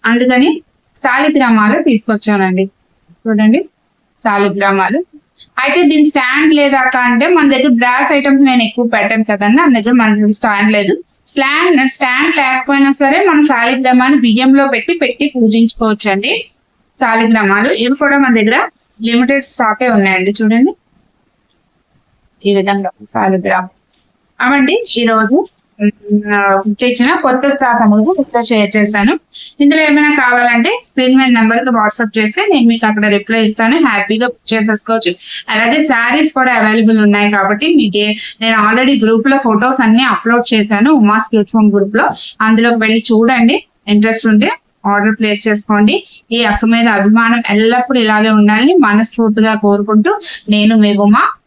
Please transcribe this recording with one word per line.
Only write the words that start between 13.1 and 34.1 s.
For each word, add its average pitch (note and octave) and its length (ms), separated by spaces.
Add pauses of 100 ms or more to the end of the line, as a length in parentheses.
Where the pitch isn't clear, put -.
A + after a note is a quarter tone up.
మనం D4+ 180
శాలిగ్రామాన్ని B3+ 760
బియ్యంలో C4 480
పెట్టి, C#4 340
పెట్టి C#4+ 340
పూజించుకోవచ్చండి. A3+ 1120 (500)
శాలిగ్రామాలు A3+ 760
ఇవి B3 220
కూడా C#4+ 220
మన B3+ 180
దగ్గర A#3 320 (340)
లిమిటెడ్ B3 420
స్టాకే A#3 440
ఉన్నాయండి. G3 540
చూడండి A#3 300 (1700)
ఈ G3+ 100
విధంగా G3 340 (140)
శాలిగ్రామ్ F#3+ 640 (760)
అవండి C#4+ 440 (120)
ఈరోజు, A3+ 500 (340)
ఉమ్, G#3 520
ఆ, G3 280 (200)
తెచ్చిన B3 340
కొత్త C4 320
స్టాక్ B3+ 340
అనేది G#3+ 280
మీతో C4+ 340
షేర్ G#3+ 340
చేశాను. G#3+ 420 (420)
ఇందులో D4+ 200
ఏమైనా D4+ 280
కావాలంటే B3 760
స్క్రీన్ B3+ 320
మీద C4 100
నెంబర్ A#3 300
కి C4+ 80
WhatsApp A3+ 520
చేస్తే A3 240
నేను D4+ 260
మీకు A3+ 180
అక్కడ G#3+ 200
రిప్లై G#3 380
ఇస్తాను, A3+ 420
హ్యాపీగా A3 420